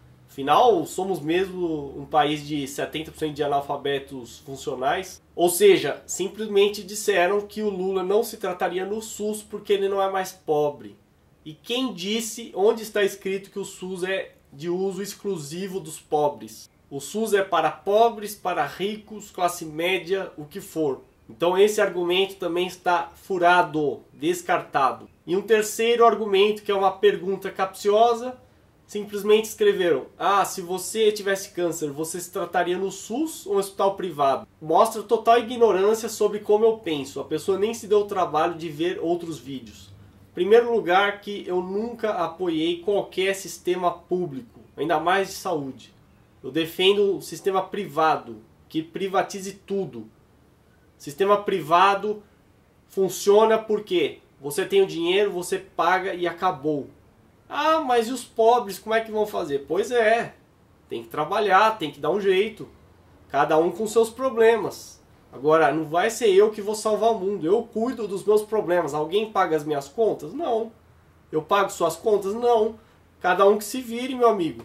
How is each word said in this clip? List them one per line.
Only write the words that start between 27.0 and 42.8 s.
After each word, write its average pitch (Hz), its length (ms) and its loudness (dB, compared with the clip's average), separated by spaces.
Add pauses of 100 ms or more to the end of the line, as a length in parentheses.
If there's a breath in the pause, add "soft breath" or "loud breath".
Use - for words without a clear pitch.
capciosa, 226 840 2 (500 soft breath)
simplesmente 208 560 0
escreveram: 180 640 2 (120)
"Ah, 185 280 2
se 190 160 -8
você 185 500 0
tivesse 196 400 -4
câncer, 160 400 -2
você 156 300 -8
se - 100 -14
trataria 180 460 -2
no 196 120 -2
sus 277 560 -8
ou 202 100 -4
em 196 40 4
hospital 196 360 0
privado?" 143 520 -2 (140)
Mostra 196 420 2
total 233 360 4
ignorância 220 680 2
sobre 208 320 -2
como 208 240 2
eu 220 140 4
penso. 139 420 -6
A 131 60 -6
pessoa 185 340 -2
nem 226 140 0
se 226 120 -12
deu 208 140 4
o 208 80 0
trabalho 170 480 0
de 160 140 -10
ver 165 320 -4
outros 165 380 -4
vídeos. 123 520 -14 (380 soft breath)
Em - 40 -20
primeiro 233 400 4
lugar, 196 480 2
que 202 240 -10
eu 180 160 -2
nunca 214 480 -6
apoiei 170 720 -2